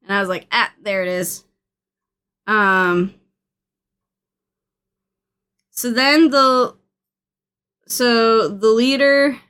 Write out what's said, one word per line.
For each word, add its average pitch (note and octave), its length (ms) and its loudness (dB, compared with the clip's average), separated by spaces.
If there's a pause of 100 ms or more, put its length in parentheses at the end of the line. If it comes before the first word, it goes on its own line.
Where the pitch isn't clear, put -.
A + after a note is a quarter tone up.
And F#3+ 120 -8
I G3+ 40 -2
was F#3+ 100 -4
like, F3+ 220 -8
"Ah, A3+ 200 -2 (100)
there G3 220 -4
it F#3 60 -6
is." - 340 -8 (1040)
Um, F#3+ 640 0 (2500)
so A#3+ 200 -6
then C#4 380 2
the, C4 460 2 (1120)
so A3+ 600 0
the G3+ 220 -2
leader, C4+ 720 2 (100)